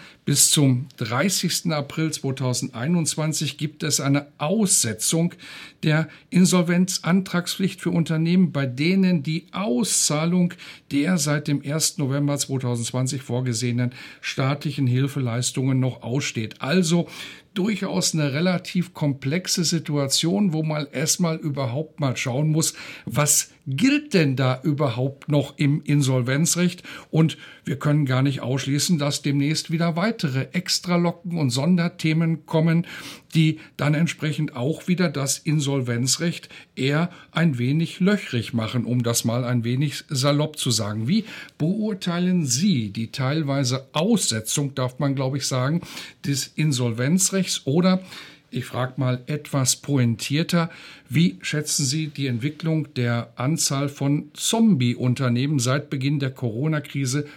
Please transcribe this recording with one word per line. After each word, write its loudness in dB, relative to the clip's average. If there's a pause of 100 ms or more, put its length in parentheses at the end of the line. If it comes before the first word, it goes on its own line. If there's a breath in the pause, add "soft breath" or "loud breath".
(240 loud breath)
bis 4
zum 4 (100)
dreißigsten 0
April -2
zweitausendeinundzwanzig -2
gibt -8
es 0
eine 2 (100)
Aussetzung 0 (500 loud breath)
der 2 (220 loud breath)
Insolvenzantragspflicht 2
für -2
Unternehmen, 2
bei -2
denen 2
die -4
Auszahlung 0 (380 loud breath)
der 2
seit 0
dem 2
ersten -2
November 0
zweitausendzwanzig -2
vorgesehenen 0 (300 loud breath)
staatlichen -2
Hilfeleistungen 0
noch -2
aussteht. -4
Also 2 (460 loud breath)
durchaus -2
eine 0
relativ -2
komplexe -2
Situation, 0
wo 0
man -2
erstmal 0
überhaupt -4
mal 0
schauen -2
muss, 0 (300 loud breath)
was 0 (180 soft breath)
gilt 2
denn 4
da 2
überhaupt -2
noch 0
im 2
Insolvenzrecht? 2 (260 loud breath)
Und 2 (280 loud breath)
wir -4
können 2
gar 2
nicht 0
ausschließen, 0
dass -2
demnächst 0
wieder 0
weitere -2
Extralocken -2
und 2
Sonderthemen 0
kommen, 2 (480 loud breath)
die 4 (160 loud breath)
dann 0
entsprechend -2
auch -4
wieder 2
das -4
Insolvenzrecht -2 (280 loud breath)
eher 2 (220 loud breath)
ein 2
wenig 0
löchrig 0
machen, 0
um 0
das 0
mal 0
ein 0
wenig -2
salopp 0
zu -2
sagen. -2
Wie 2 (320 loud breath)
beurteilen 0
Sie 2
die -6
teilweise 0
Aussetzung, 0
darf -4
man, 0
glaube -2
ich, -4
sagen, 0 (440 loud breath)
des -2
Insolvenzrechts? 0 (240)
Oder, 2 (480 loud breath)
ich -6
frag -4
mal 0
etwas -2
pointierter, 0 (400 loud breath)
wie 2
schätzen -2
Sie -2
die -4
Entwicklung -2
der 0
Anzahl -2
von -2
Zombie-Unternehmen 2
seit 0
Beginn 0
der -2
Corona-Krise -2 (120)